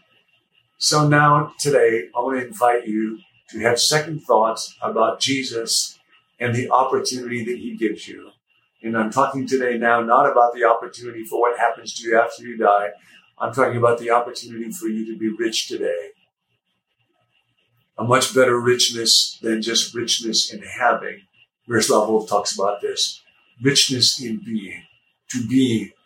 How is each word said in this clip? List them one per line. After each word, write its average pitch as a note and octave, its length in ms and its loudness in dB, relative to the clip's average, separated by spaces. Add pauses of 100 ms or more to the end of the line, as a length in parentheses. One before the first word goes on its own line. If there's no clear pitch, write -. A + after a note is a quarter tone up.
(800)
So D3+ 300 2
now, D3 500 4
today, A#2 560 2
I B2 60 -2
want C3 200 -2
to B2 60 -6
invite A#2+ 400 0
you A2 340 -4 (300)
to A2 100 -10
have A#2 180 2
second D#3 440 0
thoughts A2+ 600 2
about A2+ 380 0
Jesus B2+ 800 -4 (420)
and A#2+ 140 -2
the B2 160 -2
opportunity B2 760 0
that A#2 140 -6
he A2 180 -10
gives G#2 320 -4
you. - 220 -18 (520)
And A2+ 140 -4
I'm A2 140 0
talking C3+ 360 0
today B2 320 0
now A#2 220 4
not B2 280 4
about A#2+ 260 4
the A#2+ 100 0
opportunity A#2 600 -2
for A#2 160 -4
what A#2+ 180 2
happens A#2 360 -2
to A#2 140 -10
you A2 100 4
after A#2 240 0
you A#2+ 140 -12
die. G#2 320 2 (500)
I'm A#2 140 -4
talking B2 240 0
about A#2 240 4
the A#2 100 -4
opportunity A#2 640 -2
for A2 160 -6
you A2 180 -4
to A2+ 100 -8
be A2 120 -2
rich A2 400 -2
today. E2+ 420 -4 (1900)
A A2 60 -8
much B2+ 320 2
better B2+ 240 6
richness A#2+ 800 2
than A2 220 -2
just A#2 320 -2
richness A#2 580 -4
in G2 100 -14 (180)
having. A2 400 -2 (480)
Miroslav A2 400 2
Volf G#2+ 200 0
talks - 300 -2
about G2+ 220 -2
this. - 420 -6 (400)
Richness C3+ 580 2
in A2+ 240 -6
being. G#2+ 380 -8 (480)
To A#2+ 160 -4
be A2+ 460 2 (140)